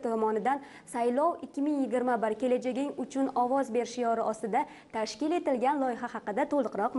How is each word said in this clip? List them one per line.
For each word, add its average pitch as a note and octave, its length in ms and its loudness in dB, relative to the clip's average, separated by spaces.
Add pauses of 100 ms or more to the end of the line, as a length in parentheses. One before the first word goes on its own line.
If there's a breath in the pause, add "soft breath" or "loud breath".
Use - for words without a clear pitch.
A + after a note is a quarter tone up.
tomonidan A3 580 0 (300 loud breath)
saylov C4 500 2
ikki C#4 220 -6
ming C#4+ 180 2
yigirma B3 400 2
bir A3 160 0
kelajaging B3 640 0
uchun C4+ 320 0
ovoz B3 380 2
ber A#3 120 0 (100)
shiori A3+ 360 0
ostida G#3+ 320 0 (320 loud breath)
tashkil C#4+ 460 -2
etilgan C4+ 420 2
loyiha A#3+ 320 -2
haqida A3+ 400 -2
to'liqroq G#3+ 440 0